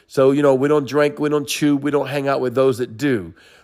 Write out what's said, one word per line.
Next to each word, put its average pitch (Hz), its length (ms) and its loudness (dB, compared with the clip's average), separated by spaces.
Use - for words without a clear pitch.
So, 135 240 4
you 143 100 0
know, 139 140 4
we 139 140 0
don't 147 180 2
drink, 143 320 0
we 151 80 -2
don't 147 200 -2
chew, 147 280 0
we 143 160 -2
don't 139 160 -2
hang 139 220 -4
out 135 100 -2
with 127 160 -4
those 131 220 2
that 117 180 -8
do. 110 380 -2